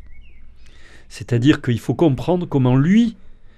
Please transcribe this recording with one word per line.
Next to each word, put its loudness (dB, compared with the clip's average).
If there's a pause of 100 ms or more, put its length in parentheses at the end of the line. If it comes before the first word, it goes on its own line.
(1080)
C'est-à-dire 0
qu'il -2
faut -4
comprendre 0
comment 2
lui, 4 (420)